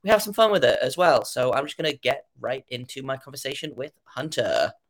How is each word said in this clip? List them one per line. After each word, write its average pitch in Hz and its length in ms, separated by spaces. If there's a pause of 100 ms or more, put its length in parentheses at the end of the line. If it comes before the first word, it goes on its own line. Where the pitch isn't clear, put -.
we 190 80
have 214 140
some 208 100
fun 226 160
with 180 140
it 120 180
as 131 140
well. 165 300
So 127 280
I'm 139 120
just - 100
gonna 160 160
get 131 340 (140)
right 123 300
into 127 340
my 135 140
conversation 135 580
with - 160 (140)
Hunter. 117 680 (180)